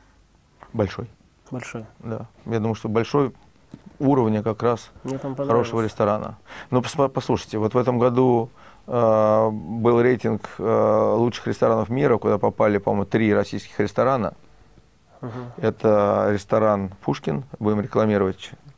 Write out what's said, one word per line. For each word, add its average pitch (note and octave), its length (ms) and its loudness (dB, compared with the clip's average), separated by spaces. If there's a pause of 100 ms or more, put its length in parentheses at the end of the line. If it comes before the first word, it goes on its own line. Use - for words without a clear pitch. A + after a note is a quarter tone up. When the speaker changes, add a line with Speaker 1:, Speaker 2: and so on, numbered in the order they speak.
(720)
Speaker 1:
Большой. A2+ 340 -2 (440)
Speaker 2:
Большой. A#2+ 340 -12 (140)
Speaker 1:
Да. A2+ 280 -10 (180)
Я A2+ 140 -2
думаю, A2 160 -2
что A2+ 140 -8
большой A#2+ 440 0 (640)
уровня A#2+ 440 2
как A2 200 -4
раз A#2 280 -2 (120)
Speaker 2:
Мне C3 140 -6
там C3+ 180 -8
Speaker 1:
хорошего C#3 200 -2
Speaker 2:
понравилось. A2+ 300 0
Speaker 1:
ресторана. G#2+ 520 -2 (320)
Ну, B2+ 120 2
пос-, C3 280 0
послушайте, - 480 -4
вот G#2+ 160 -2
в B2+ 40 2
этом B2 200 2
году, A#2+ 520 2 (380)
э, A2 640 2
был A2+ 500 0
рейтинг, A#2 460 0 (120)
э, G#2+ 580 2
лучших A#2 300 -2
ресторанов A2+ 420 0
мира, B2+ 280 0
куда G#2+ 200 0
попали, G#2+ 400 0
по-моему, G2+ 280 -2
три A2 280 2
российских G#2 460 -4
ресторана. A#2 540 0 (880)
Speaker 2:
Мгм. B2+ 100 -12 (260)
Speaker 1:
Это G#2 720 2
ресторан G#2 600 0 (100)
«Пушкин», C#3+ 420 -4 (160)
будем G#2 220 0
рекламировать G2+ 720 0 (260)